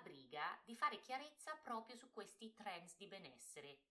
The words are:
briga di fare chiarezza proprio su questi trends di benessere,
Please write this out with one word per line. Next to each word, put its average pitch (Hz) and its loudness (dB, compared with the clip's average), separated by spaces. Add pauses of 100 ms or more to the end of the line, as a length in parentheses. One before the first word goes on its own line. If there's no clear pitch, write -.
briga 143 0
di 233 -4
fare 240 8
chiarezza 294 0
proprio 254 2
su - -10
questi 220 -4
trends 180 -2
di 196 -8
benessere, 147 -6 (120)